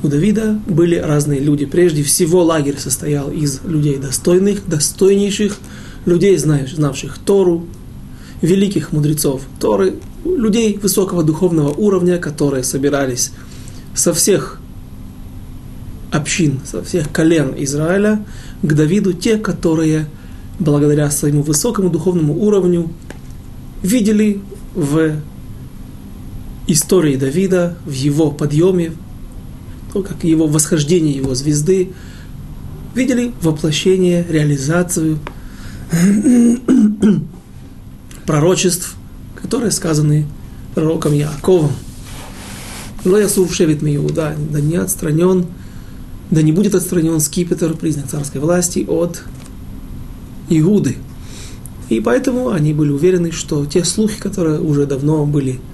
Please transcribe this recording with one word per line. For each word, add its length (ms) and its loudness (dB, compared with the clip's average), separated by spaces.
У 40 0
Давида 600 2
были 280 4
разные 440 0
люди. 260 2
Прежде 380 4
всего, 400 4
лагерь 340 2
состоял 540 -2
из 340 -2
людей 320 0
достойных, 680 2
достойнейших, 920 2
людей, 300 6
знаешь, 360 2
знавших 460 -2
Тору, 480 2
великих 520 2
мудрецов 500 0
Торы, 360 2
людей 560 2
высокого 420 0
духовного 460 2
уровня, 480 2
которые 460 -2
собирались 680 0
со 200 2
всех 460 0
общин, 540 0
со 180 -8
всех 280 -4
колен 460 4
Израиля 680 0
к 120 2
Давиду, 400 4
те, 240 0
которые, 680 0
благодаря 520 4
своему 300 2
высокому 480 2
духовному 440 2
уровню, 560 2
видели 560 2
в 380 2
истории 500 2
Давида, 680 0
в 60 -8
его 400 2
подъеме, 600 2
то, 100 -2
как 200 -8
его 240 4
восхождение, 680 2
его 200 -2
звезды, 560 2
видели 480 0
воплощение, 880 2
реализацию 880 2
<clears throat> 2250 2
пророчеств, 680 2
которые 300 0
сказаны 540 2
пророком 380 2
Яаковом. 580 2
«Ло 120 6
ясув 360 4
шевет 280 2
миуда», 540 0
да 80 0
не 160 2
отстранен, 680 2
да 120 4
не 100 6
будет 240 4
отстранен 460 2
скипетр, 520 0
признак 340 -4
царской 340 -6
власти, 460 0
от 360 -2
Иуды. 480 4
И 120 0
поэтому 480 2
они 240 2
были 180 2
уверены, 400 2
что 340 -4
те 200 0
слухи, 340 0
которые 400 -2
уже 260 2
давно 400 0
были 340 0